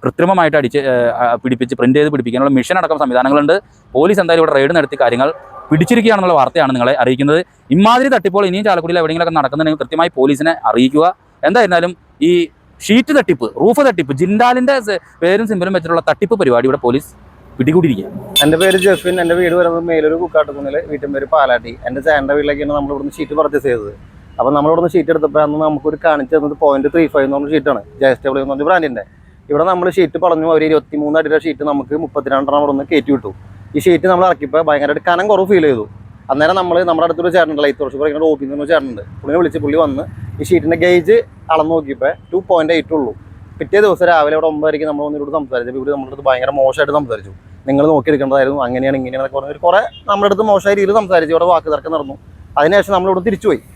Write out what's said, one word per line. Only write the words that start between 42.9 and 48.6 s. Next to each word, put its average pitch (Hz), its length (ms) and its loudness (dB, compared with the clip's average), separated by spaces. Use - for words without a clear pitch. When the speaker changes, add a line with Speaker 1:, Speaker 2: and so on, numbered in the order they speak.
Speaker 2:
ഉള്ളൂ. 120 140 -4
പിറ്റേ 175 260 -2
ദിവസം 180 260 2
രാവിലെ 156 260 2
അവിടെ 160 140 0
ഒമ്പതരയ്ക്ക് 151 400 -2
നമ്മൾ 147 160 -6
വന്നിട്ട് 143 320 -8
സംസാരിച്ചപ്പോൾ 127 420 -6
ഇവർ 135 140 -6
നമ്മുടെ 135 160 -8
അടുത്ത് 139 180 -14
ഭയങ്കര 127 300 0
മോശമായിട്ട് 143 400 0
സംസാരിച്ചു. 107 340 -6
"നിങ്ങൾ 139 240 2
നോക്കിയെടുക്കേണ്ടതായിരുന്നു, 139 760 0